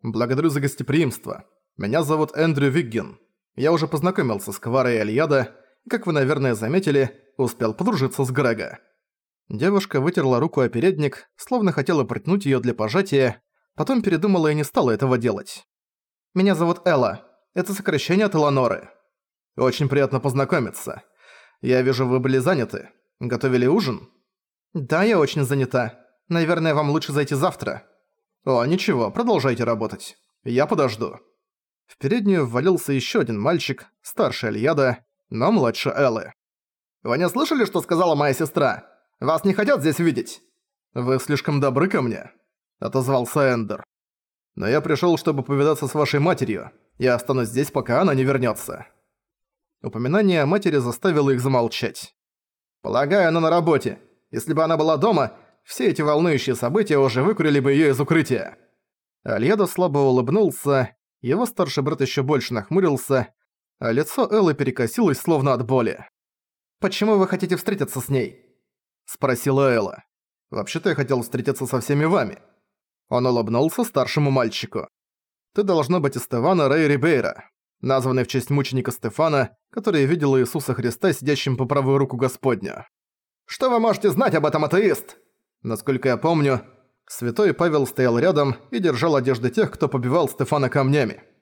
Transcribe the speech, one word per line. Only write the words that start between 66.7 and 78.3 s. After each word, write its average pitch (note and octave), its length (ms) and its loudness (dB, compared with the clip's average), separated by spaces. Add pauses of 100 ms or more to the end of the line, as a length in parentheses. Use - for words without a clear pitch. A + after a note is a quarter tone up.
«Почему G#3 380 0
вы F#3+ 100 2
хотите F#3 280 -2
встретиться F#3+ 440 -4
с - 80 -12
ней?» - 380 -4 (580)
спросила C3+ 640 0
Элла. G#2+ 340 -2 (460)
«Вообще-то E3 380 -4
я D#3+ 60 0
хотел C3 260 0
встретиться B2 460 -4
со B2 140 -4
всеми D3 260 0
вами». D#3 320 0 (720)
Он B2 160 0
улыбнулся B2 580 0
старшему C#3+ 460 0
мальчику. A#2 580 -2 (680)
«Ты, G3+ 100 0
должно E3+ 360 2
быть, C#3 160 -2
из A#2+ 60 -6
Стефана C#3+ 480 2
Рэй D3+ 180 2
Рибейра, C#3 640 0 (320)
названный B2+ 420 0
в B2 40 -10
честь B2+ 200 -4